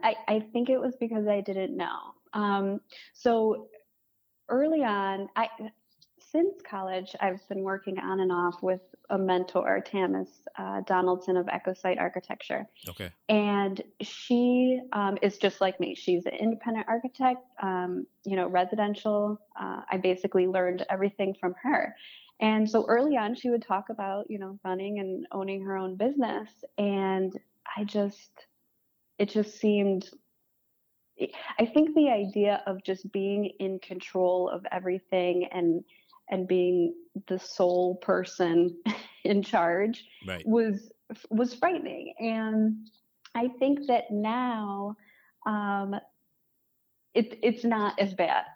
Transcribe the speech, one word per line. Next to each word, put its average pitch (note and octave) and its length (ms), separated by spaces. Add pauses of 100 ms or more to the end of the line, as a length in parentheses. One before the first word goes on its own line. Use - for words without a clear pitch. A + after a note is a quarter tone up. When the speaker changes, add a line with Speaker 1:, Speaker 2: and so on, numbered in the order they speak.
Speaker 1:
I, A3 120 (120)
I G#3+ 120
think A#3+ 300
it C4 100
was B3+ 180
because A3 300
I G3+ 140
didn't F#3+ 340
know. - 380 (200)
Um, G3+ 480 (320)
so A3+ 560 (800)
early D4 340
on, G3 520
I, A3+ 140 (720)
since F4+ 440
college, F#3+ 580
I've F#3+ 280
been G3 140
working F#3+ 360
on F#3+ 220
and F#3 100
off F3 320
with F#3 180 (280)
a G3+ 80
mentor, F#3 680
Tamis, F#3+ 440 (280)
uh, G3 240
Donaldson F#3 560
of F3+ 100
Ecosite F#3 520
Architecture. - 680 (220)
Speaker 2:
Okay. F2+ 220 (180)
Speaker 1:
And G3+ 520 (200)
she, B3 800 (120)
um, G3+ 280
is G3+ 160
just - 240
like F#3+ 180
me. F#3 160
She's F3+ 300
an - 80
independent A3 560
architect, B3+ 520 (220)
um, F3+ 440 (180)
you G3 100
know, F3+ 120
residential. G#3 920 (200)
Uh, - 300
I F#3+ 80
basically F#3 500
learned F3+ 420
everything G3 500
from F3+ 240
her. - 320 (460)
And G#3+ 280
so A3 180
early C4 300
on, A3 180
she B3+ 140
would A#3 140
talk G#3 260
about, G3+ 400
you G#3 100
know, G3 260
running G3 340
and F#3+ 320
owning G3 320
her F#3+ 140
own F#3+ 200
business. A3 520 (280)
And F#3+ 560 (440)
I G#3 80
just, - 640 (680)
it G#3 120
just G#3+ 280
seemed, G3+ 520 (1500)
I A3 60
think D4+ 300
the D4 140
idea G3+ 560
of F#3+ 180
just F#3+ 280
being G3+ 340 (140)
in F#3+ 200
control F3+ 680
of F3+ 220
everything F3+ 760
and, E3+ 380 (460)
and F#3 180
being F3+ 480 (320)
the F#3 100
sole F3+ 600
person F3+ 840 (200)
<laughs> - 220
in G3 200
charge G3 600 (200)
Speaker 2:
Right. F#3+ 220
Speaker 1:
was, A3 440 (380)
was A#3+ 240
frightening. - 680
And A3 680 (460)
I A#3+ 140 (100)
think C#4 280
that A#3+ 220
now, G#3+ 840 (500)
um, G3+ 500 (1200)
it, A3+ 300
it's A#3 220
not G#3+ 340
as G3 140
bad - 320 (100)